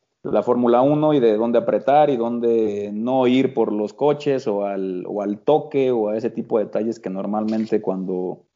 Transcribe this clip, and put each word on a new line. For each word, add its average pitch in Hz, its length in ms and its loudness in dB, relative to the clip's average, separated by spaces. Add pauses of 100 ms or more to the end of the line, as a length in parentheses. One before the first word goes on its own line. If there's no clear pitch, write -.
(220)
la 104 200 0
Fórmula 120 400 2
uno 151 320 2
y 143 60 4
de 113 160 4
dónde 117 220 2
apretar 123 520 2
y 131 60 0
dónde 117 760 0
no 123 340 0
ir 131 280 2
por 110 180 0
los 107 200 -2
coches 143 540 0
o 101 200 -2
al, 95 400 -6
o 98 160 -6
al 104 160 -4
toque 143 520 2
o 113 180 0
a 107 80 -2
ese 113 140 -2
tipo 120 280 -2
de 104 80 2
detalles 110 340 -4
que 92 100 -8
normalmente 107 680 -2
cuando 92 600 -6 (160)